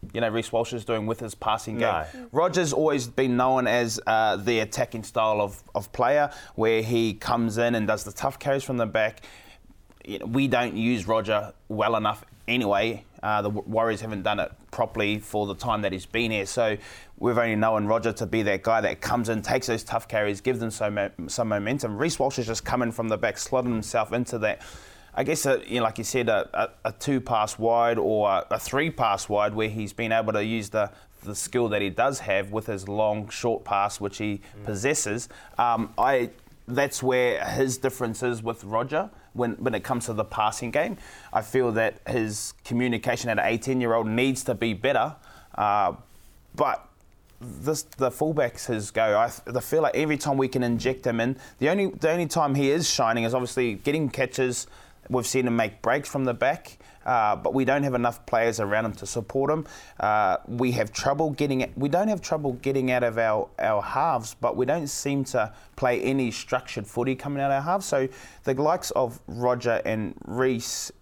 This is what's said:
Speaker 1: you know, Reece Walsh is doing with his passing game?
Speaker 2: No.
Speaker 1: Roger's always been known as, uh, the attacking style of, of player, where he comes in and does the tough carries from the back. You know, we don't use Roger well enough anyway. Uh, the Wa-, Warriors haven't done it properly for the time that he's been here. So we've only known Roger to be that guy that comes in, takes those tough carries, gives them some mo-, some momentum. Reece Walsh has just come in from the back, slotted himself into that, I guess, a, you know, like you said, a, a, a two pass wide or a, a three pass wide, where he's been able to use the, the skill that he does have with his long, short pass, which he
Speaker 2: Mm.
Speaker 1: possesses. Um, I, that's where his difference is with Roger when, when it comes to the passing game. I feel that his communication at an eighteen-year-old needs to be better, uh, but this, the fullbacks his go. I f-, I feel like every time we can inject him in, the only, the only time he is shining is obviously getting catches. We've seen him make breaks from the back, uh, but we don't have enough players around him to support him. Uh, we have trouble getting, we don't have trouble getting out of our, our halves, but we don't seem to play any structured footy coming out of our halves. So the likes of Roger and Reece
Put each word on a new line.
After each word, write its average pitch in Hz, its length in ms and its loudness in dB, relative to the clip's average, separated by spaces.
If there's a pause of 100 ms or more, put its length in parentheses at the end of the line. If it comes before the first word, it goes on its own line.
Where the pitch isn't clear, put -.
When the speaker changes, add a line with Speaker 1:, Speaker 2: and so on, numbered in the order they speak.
(140)
Speaker 1:
you 117 60 -2
know, 117 80 2
Reece 113 220 -2
Walsh 117 220 0
is 117 120 -6
doing 110 220 0
with 113 140 -2
his 113 140 -8
passing 107 440 -2
game? 101 260 2 (100)
Speaker 2:
No. - 180 -16
Speaker 1:
Roger's 160 400 2
always 147 340 2
been 123 300 0
known 131 300 4
as, 113 400 2
uh, 110 300 4
the 110 240 2
attacking 117 420 -4
style 110 380 2
of, 101 220 -2 (120)
of 101 180 -4
player, 147 380 4 (240)
where 113 280 4
he 113 320 2
comes 117 440 0
in 120 160 2
and 110 120 0
does 107 180 0
the 101 80 -10
tough - 260 -4
carries 139 260 -2
from 131 120 -4
the 117 100 0
back. 110 360 0 (840)
You 98 140 -8
know, - 80 -8
we 135 220 2
don't 120 260 2
use 110 320 0
Roger 107 460 0 (160)
well 107 280 2
enough 107 280 0 (240)
anyway. 110 560 2 (180)
Uh, 104 200 2
the 104 80 0
Wa-, 104 160 -4
Warriors 110 340 0
haven't 107 220 -8
done 104 180 0
it - 100 -2 (200)
properly 107 480 0
for 104 280 -2
the 98 80 -4
time 107 280 -2
that 98 100 0
he's 95 140 -8
been 113 240 0
here. 101 160 0
So 107 320 0 (400)
we've 120 180 2
only 117 180 4
known 110 300 4
Roger 110 300 2
to - 100 -4
be 107 200 0
that 98 180 2
guy 113 180 4
that - 220 0
comes 113 260 0
in, 113 140 0
takes 131 240 0
those 113 180 -2
tough - 240 -4
carries, 104 320 0
gives 127 180 0
them 113 120 -4
some 104 240 -2
mo-, 101 160 0 (160)
some 117 220 -2
momentum. 107 500 0
Reece 151 200 0
Walsh 135 180 0
has 120 100 -2
just 110 180 -6
come 127 160 -2
in 117 100 0
from 113 200 -4
the 107 80 0
back, 104 180 0
slotted 127 340 -2
himself 110 440 0
into 120 240 -2
that, 107 240 -2 (520)
I - 80 0
guess, - 220 0
a, 135 220 2
you 113 100 -4
know, 120 60 2
like 110 160 0
you 113 60 -4
said, 117 260 0
a, 104 240 2
a, - 340 -2
a 110 40 -6
two 139 280 0
pass 110 380 0
wide 117 400 4
or 104 320 4
a, 95 220 2
a - 60 0
three 147 300 -2
pass 110 400 0
wide, 104 260 2
where 107 140 0
he's 107 240 -6
been 113 200 -2
able 113 200 2
to 104 100 0
use 107 280 -4
the, 104 200 0 (340)
the 101 100 -8
skill 120 340 0
that 104 140 0
he 98 80 0
does 127 300 0
have 98 320 0
with 110 140 -4
his 98 220 -6
long, 107 400 0
short - 360 -2
pass, 101 360 0
which 101 160 -6
he 104 240 -4 (200)
Speaker 2:
Mm. 104 40 -16
Speaker 1:
possesses. 110 640 -2 (300)
Um, 117 400 0
I, 123 320 2 (360)
that's 135 360 0
where 127 420 2
his 135 320 0
difference 120 460 -2
is 120 220 -2
with 117 180 -6
Roger 131 480 -2 (220)
when, 117 220 -2
when 113 200 -2
it 98 80 -2
comes 120 240 -4
to 117 60 -4
the 107 120 -2
passing 110 460 -2
game. 165 260 0 (360)
I 110 100 0
feel 123 300 2
that 110 340 0
his 110 480 -2 (100)
communication 120 640 -2
at 107 120 0
an - 40 2
eighteen-year-old 117 600 2
needs 127 380 0
to 123 100 0
be 113 200 0
better, 135 420 0 (400)
uh, 101 380 2 (600)
but - 340 -2 (520)
this, 123 420 -4
the 131 280 -2
fullbacks 147 560 -2
his 107 260 -2
go. 110 240 4
I 113 100 6
f-, - 220 -6
I 120 120 -2
feel 156 220 2
like 139 140 2
every 151 200 2
time 143 200 0
we 135 100 2
can 127 160 0
inject 123 420 0
him 117 160 0
in, 127 160 0 (220)
the 139 120 2
only, 196 180 2
the - 220 0
only 170 160 0
time 147 280 2
he 139 160 2
is 156 180 2
shining 117 360 2
is 117 100 0
obviously 123 400 0
getting 143 340 0
catches. 127 600 -2 (400)
We've 120 180 0
seen 127 220 2
him 117 80 2
make 110 260 -2
breaks 139 260 0
from 135 160 -2
the 123 100 0
back, 139 440 -2 (260)
uh, 107 300 4
but - 180 -2
we 135 120 2
don't 139 180 2
have 139 120 0
enough 120 320 0
players 113 340 2
around 107 240 2
him 110 80 -2
to 95 140 -10
support 135 440 -2
him. 156 160 0 (320)
Uh, 104 380 4 (100)
we 123 260 0
have 110 200 0
trouble 147 380 0
getting, 135 440 0
we 139 140 -2
don't 175 180 2
have 208 140 0
trouble 151 320 -2 (100)
getting 135 300 0
out 123 100 2
of 117 160 0
our, 113 300 2 (100)
our 104 240 2
halves, 135 580 -2
but 123 140 0
we 127 120 0
don't 151 200 0
seem 139 380 -2
to 110 280 0 (220)
play 123 280 2
any 131 280 2
structured - 560 -4
footy 127 300 -2
coming 139 260 -4
out 139 80 2
of 139 60 2
our 139 60 0
halves. 185 240 -2
So 135 200 2 (380)
the 135 100 0
likes 151 380 0
of 120 340 0
Roger 120 580 0
and 107 300 -2 (120)
Reece 123 760 -2